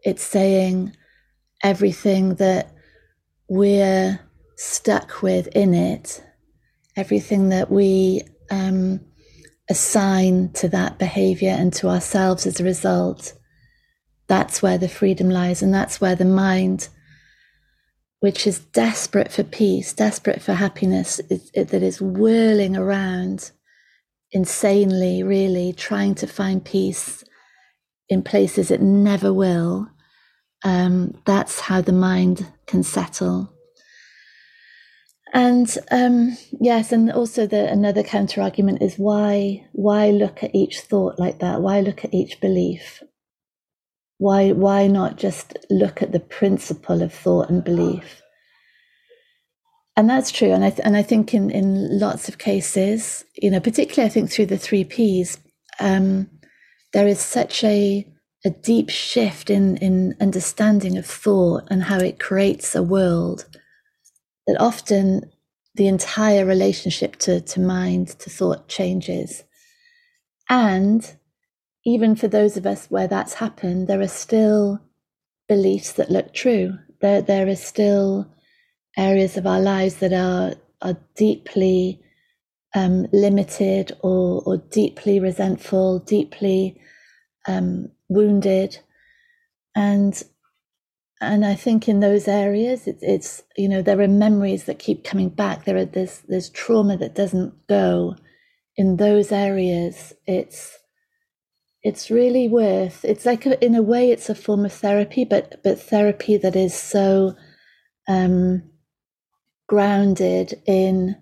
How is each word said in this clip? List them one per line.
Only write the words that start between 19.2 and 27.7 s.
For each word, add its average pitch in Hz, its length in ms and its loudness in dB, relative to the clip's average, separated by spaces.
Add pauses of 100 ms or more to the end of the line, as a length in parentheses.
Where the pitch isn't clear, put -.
for 196 140 -4
peace, 190 480 -2
desperate - 500 -2
for 196 120 -2
happiness, 185 680 -2 (100)
is, 185 240 -6
it, 160 140 -2
that 190 160 -2
is 185 160 -4
whirling 208 760 2
around 190 760 -4 (800)
insanely, 185 880 0
really, 185 500 0
trying 202 440 -4
to - 100 -8
find 190 380 -4
peace - 580 -4 (840)